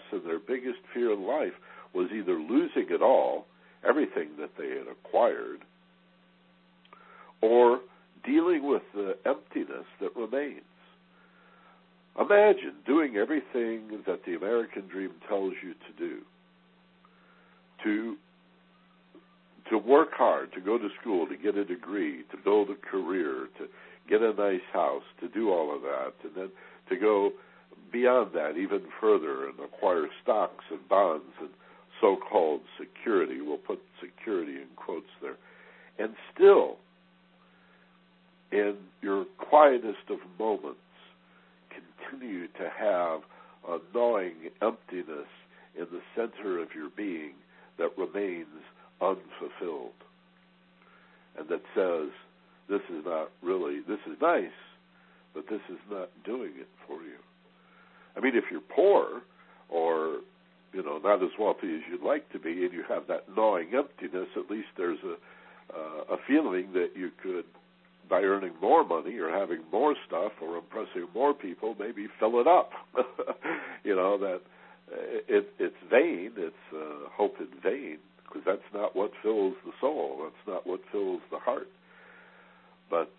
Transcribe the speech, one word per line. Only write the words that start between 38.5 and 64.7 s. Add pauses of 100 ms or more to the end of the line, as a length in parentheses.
in (240)
your (120)
quietest
of (200)
moments, (1300)
continue
to
have (480)
a (140)
gnawing (260)
emptiness (500)
in
the (160)
center
of
your
being (440)
that
remains (540)
unfulfilled, (1500)
and
that (140)
says, (600)
"This
is
not (120)
really,
this
is
nice, (760)
but
this
is (120)
not (140)
doing
it (180)
for
you." (1000)
I
mean,
if
you're
poor (480)
or, (520)
you
know,
not
as
wealthy
as
you'd
like
to
be,
and
you
have
that (100)
gnawing
emptiness,
at
least